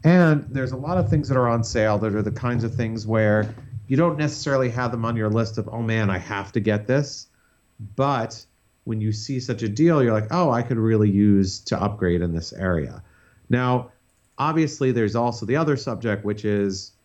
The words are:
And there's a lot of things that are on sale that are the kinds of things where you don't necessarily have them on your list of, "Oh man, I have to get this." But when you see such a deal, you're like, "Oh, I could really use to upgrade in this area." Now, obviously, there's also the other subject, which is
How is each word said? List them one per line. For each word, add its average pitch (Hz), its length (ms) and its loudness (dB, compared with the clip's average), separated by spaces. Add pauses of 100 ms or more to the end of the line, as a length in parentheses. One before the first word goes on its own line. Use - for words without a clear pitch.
And 160 480 6
there's 131 220 -4
a 131 40 -6
lot 151 220 -2
of 175 100 2
things 147 200 2
that 135 100 2
are 123 100 4
on 117 140 2
sale 107 360 0
that 104 180 0
are 107 60 0
the 101 100 -2
kinds 120 320 -2
of 113 100 -4
things 113 320 -4
where 107 480 2 (320)
you 135 100 0
don't 156 220 2
necessarily 139 520 0
have 120 200 -2
them 117 140 -4
on 113 120 -2
your 110 140 0
list 110 260 -2
of, 107 120 -6
"Oh 113 140 -8
man, 110 280 0
I 92 80 -2
have 98 340 -8
to 117 80 0
get 107 280 -2
this." 139 400 -2 (680)
But 135 500 -2 (400)
when 110 160 -4
you 107 100 0
see 123 300 -4
such 117 240 -6
a 110 40 -2
deal, 147 320 4
you're 120 120 4
like, 107 180 0
"Oh, 165 220 2
I 120 100 0
could 120 140 -2
really 110 340 4
use 98 480 4
to - 240 -4
upgrade 92 400 0
in 85 100 -2
this 82 200 -6
area." 85 500 -4 (480)
Now, 123 400 0 (480)
obviously, 147 540 0
there's 110 240 0
also 117 280 -2
the 120 120 0
other 151 200 2
subject, 117 480 -4
which 104 200 -4
is 101 480 -2 (120)